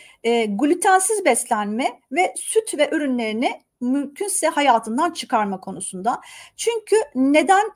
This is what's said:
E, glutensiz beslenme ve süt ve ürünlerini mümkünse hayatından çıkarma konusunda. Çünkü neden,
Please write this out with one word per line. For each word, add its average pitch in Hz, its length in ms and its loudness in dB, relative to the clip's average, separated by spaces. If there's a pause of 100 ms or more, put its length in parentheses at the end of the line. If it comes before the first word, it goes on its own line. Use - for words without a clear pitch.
(240)
E, 233 220 2
glutensiz 359 800 2
beslenme 233 760 0 (120)
ve 349 260 2
süt - 400 -2
ve 294 140 2
ürünlerini 247 600 -2 (300)
mümkünse 285 680 -2
hayatından 277 640 2
çıkarma 214 480 -2
konusunda. 190 640 -6 (360)
Çünkü 440 380 -2 (200)
neden, 311 600 4